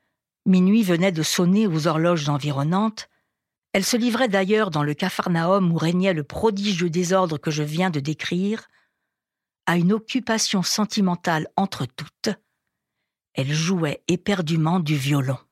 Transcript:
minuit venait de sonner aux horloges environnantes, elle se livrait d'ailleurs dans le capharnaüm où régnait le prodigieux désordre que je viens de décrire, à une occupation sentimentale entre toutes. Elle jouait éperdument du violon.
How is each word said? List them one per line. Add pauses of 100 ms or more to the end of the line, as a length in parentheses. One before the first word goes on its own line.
(460)
minuit
venait
de
sonner
aux
horloges
environnantes, (640)
elle
se
livrait
d'ailleurs
dans
le
capharnaüm
où
régnait
le
prodigieux
désordre
que
je
viens
de
décrire, (1000)
à
une
occupation
sentimentale
entre
toutes. (1040)
Elle
jouait
éperdument
du
violon. (120)